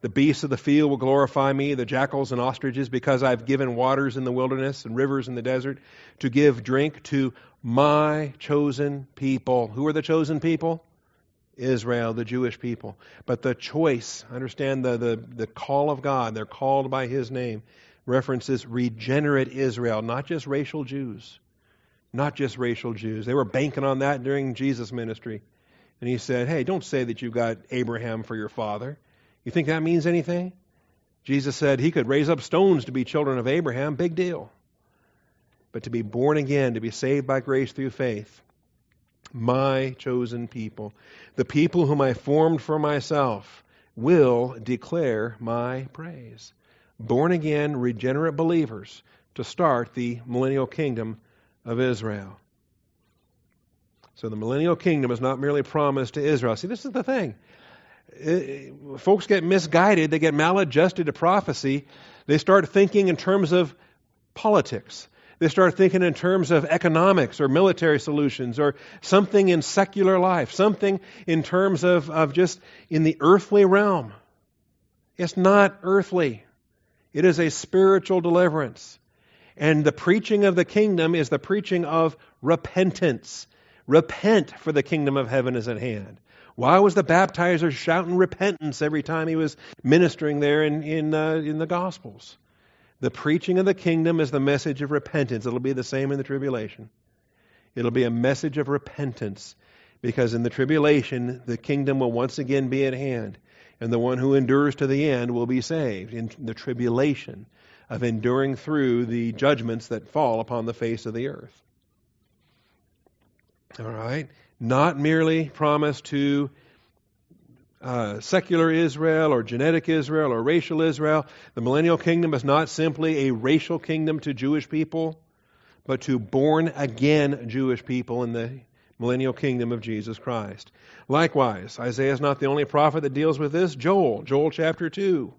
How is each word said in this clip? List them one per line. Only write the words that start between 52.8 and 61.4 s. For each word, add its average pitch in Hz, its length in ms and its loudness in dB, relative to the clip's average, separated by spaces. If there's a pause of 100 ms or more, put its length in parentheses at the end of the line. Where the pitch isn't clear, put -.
So - 140 -12
the 110 80 -8
millennial 139 400 0
kingdom 147 340 0
is 117 100 -2
not 131 180 0
merely 143 240 0
promised 139 520 -2
to 147 100 -4
Israel. 127 320 2
See, 175 120 -10
this 233 160 -10
is 277 60 -8
the 220 120 -4
thing. 202 320 -2 (800)
It, 139 600 -4 (240)
folks 190 280 2
get 190 180 2
misguided. 170 640 4
They 160 80 0
get 156 160 2
maladjusted 170 720 2
to 143 60 -2
prophecy. 147 760 0 (400)